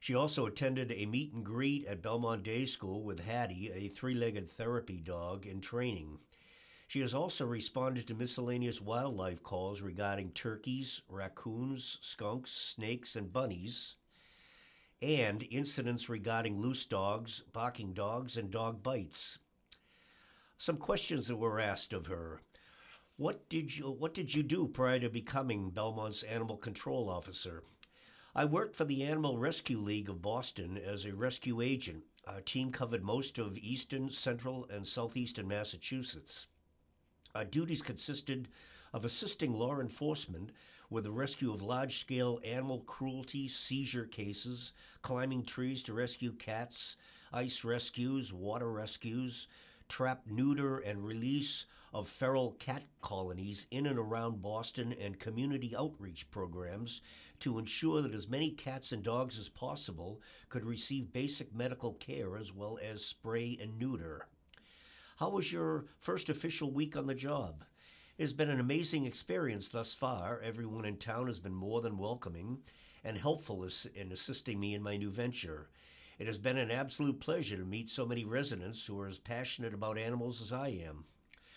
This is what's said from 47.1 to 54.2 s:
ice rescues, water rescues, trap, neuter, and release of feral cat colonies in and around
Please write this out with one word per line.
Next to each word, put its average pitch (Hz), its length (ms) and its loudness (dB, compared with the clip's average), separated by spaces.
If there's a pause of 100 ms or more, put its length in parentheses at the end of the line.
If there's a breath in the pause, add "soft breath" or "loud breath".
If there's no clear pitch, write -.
ice 123 320 0
rescues, 120 680 2
water 107 380 -2
rescues, 117 800 -2 (400 soft breath)
trap, 131 380 2
neuter, 135 520 4
and 101 260 -2
release 127 640 2 (260 soft breath)
of 131 160 -2
feral 131 440 4
cat 131 320 -4 (180)
colonies 95 680 -2
in 135 160 2
and 135 120 4
around 113 440 0